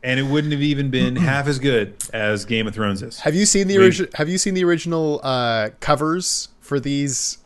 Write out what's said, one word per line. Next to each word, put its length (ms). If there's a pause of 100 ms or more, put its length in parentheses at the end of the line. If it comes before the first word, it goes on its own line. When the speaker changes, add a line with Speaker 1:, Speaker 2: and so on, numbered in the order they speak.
Speaker 1:
and 160
it 60
wouldn't 280
have 100
even 280
been 260
Speaker 2:
<clears throat> 140
Speaker 1:
half 160
as 120
good 360 (180)
as 320
Game 220
of 80
Thrones 280
is. 180
Speaker 2:
Have 140
you 120
seen 220
the 80
Speaker 1:
I 20
mean 120
Speaker 2:
origi-, 260
have 120
you 100
seen 160
the 100
original, 580
uh, 480 (100)
covers 680 (120)
for 200
these 640